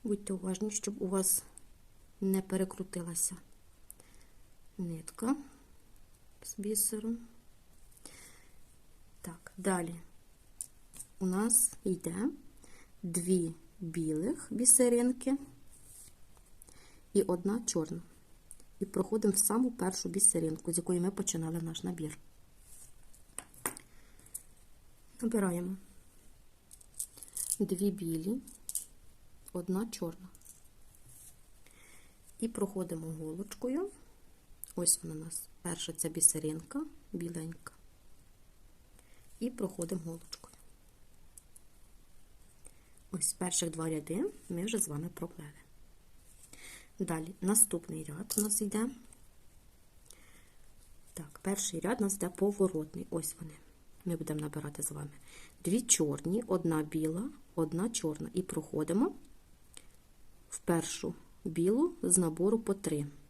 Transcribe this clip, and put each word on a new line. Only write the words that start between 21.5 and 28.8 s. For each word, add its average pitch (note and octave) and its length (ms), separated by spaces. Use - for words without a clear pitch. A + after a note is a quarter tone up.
наш E3 220
набір. E3 340
Набираємо F#3+ 540
дві G3+ 320
білі, F#3+ 500